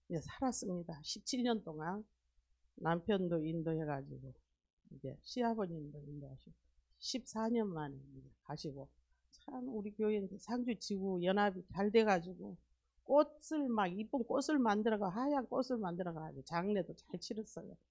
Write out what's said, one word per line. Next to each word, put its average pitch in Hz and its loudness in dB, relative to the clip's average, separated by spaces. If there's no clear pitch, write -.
이제 165 -2
살았습니다. 175 -4
십칠 247 -4
년 233 2
동안 165 -6
남편도 170 2
인도해가지고 151 -2
이제 135 -10
시아버님도 175 -2
인도하시고 143 -14
십사 226 -4
년 226 2
만에 151 -4
이제 135 -18
가시고. 139 -8
참 254 -12
우리 214 -6
교회 214 2
이제 196 -4
상주 240 -2
지구 190 -2
연합이 190 4
잘 202 2
돼가지고 190 4
꽃을 294 4
막 214 4
이쁜 220 -2
꽃을 277 4
만들어가, 214 4
하얀 254 0
꽃을 247 0
만들어가지고 165 -4
장례도 175 0
잘 - -10
치렀어요. - -8